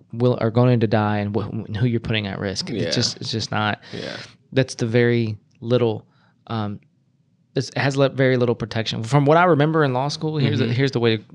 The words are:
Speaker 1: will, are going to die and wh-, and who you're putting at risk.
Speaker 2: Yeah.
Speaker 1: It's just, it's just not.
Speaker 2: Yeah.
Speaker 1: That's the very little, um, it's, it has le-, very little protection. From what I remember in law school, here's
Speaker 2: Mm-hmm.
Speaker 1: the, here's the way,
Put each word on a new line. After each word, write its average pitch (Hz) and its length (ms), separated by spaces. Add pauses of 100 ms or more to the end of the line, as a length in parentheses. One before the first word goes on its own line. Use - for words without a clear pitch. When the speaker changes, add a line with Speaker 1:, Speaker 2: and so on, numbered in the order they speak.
(120)
Speaker 1:
will, 120 300
are 113 80
going 120 300
to 110 80
die 104 320
and 101 160
wh-, 101 140
and 107 280
who 127 80
you're 117 140
putting 110 260
at 95 140
risk. 98 300
Speaker 2:
Yeah. 98 140
Speaker 1:
It's 85 120
just, - 220
it's - 140
just 110 200
not. 107 280 (140)
Speaker 2:
Yeah. - 240 (340)
Speaker 1:
That's 131 240
the 120 120
very 120 500 (220)
little, 117 480 (400)
um, 104 320 (760)
it's, 135 140
it - 80
has 135 200
le-, 139 120
very 131 280
little 120 180
protection. 113 480
From 135 220
what 156 120
I 175 60
remember 160 400
in 131 100
law 135 140
school, 156 300
here's 139 220
Speaker 2:
Mm-hmm. 113 100
Speaker 1:
the, 117 40
here's 131 180
the 123 80
way, 113 180 (180)